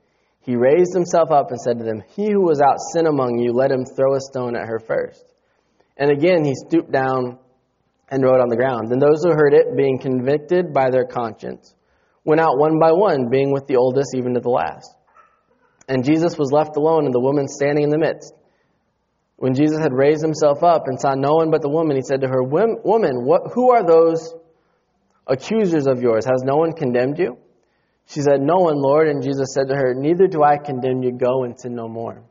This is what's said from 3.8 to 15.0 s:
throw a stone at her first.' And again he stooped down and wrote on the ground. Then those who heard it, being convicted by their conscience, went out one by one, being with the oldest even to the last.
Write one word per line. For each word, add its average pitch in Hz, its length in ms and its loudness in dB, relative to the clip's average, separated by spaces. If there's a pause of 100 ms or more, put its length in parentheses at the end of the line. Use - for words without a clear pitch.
throw 135 300 -2
a 131 80 -2
stone 123 340 -8
at 101 120 -8
her 113 120 -6
first.' - 540 -8 (640)
And 143 140 0
again 156 340 2
he 139 80 -2
stooped - 380 -4
down 131 480 -4 (720)
and 135 140 -2
wrote 127 160 4
on 120 100 2
the 117 60 -2
ground. 117 340 -2
Then 123 100 -2
those 151 240 4
who 175 80 2
heard 151 220 4
it, 151 220 4
being 135 220 2
convicted 147 760 -2
by 135 200 0
their 127 140 2
conscience, 110 680 -10 (500)
went 156 160 4
out 151 200 2
one 156 200 2
by 160 120 6
one, 160 380 2
being 139 220 2
with 139 140 -2
the 131 120 0
oldest 131 380 0
even 123 200 -2
to 120 40 -2
the 120 100 -4
last. 120 460 -4 (920)